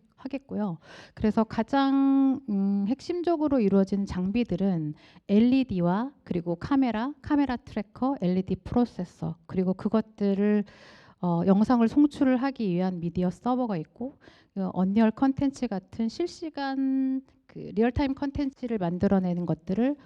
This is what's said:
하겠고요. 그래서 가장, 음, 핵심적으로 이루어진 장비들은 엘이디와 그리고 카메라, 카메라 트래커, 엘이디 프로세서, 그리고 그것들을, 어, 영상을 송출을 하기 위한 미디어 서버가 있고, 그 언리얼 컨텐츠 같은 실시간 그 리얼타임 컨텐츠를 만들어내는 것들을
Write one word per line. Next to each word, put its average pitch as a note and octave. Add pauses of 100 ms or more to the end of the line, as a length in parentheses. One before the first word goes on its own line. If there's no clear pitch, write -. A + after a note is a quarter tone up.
(160)
하겠고요. G#3 (340)
그래서 A3
가장, C4+
음, G3
핵심적으로 D4+
이루어진 G3
장비들은 F#3 (340)
엘이디와 A3+ (140)
그리고 F3
카메라, B3+
카메라 C#4
트래커, B3+
엘이디 F#3
프로세서, F3+
그리고 F#3
그것들을, G#3 (560)
어, E3+
영상을 A3
송출을 C#4
하기 C4
위한 F3+
미디어 E3+
서버가 A#3+
있고, A#3 (360)
그 F#3
언리얼 G3+
컨텐츠 C4+
같은 A3
실시간 C4+ (240)
그 -
리얼타임 A#3
컨텐츠를 C4+
만들어내는 F3+
것들을 A3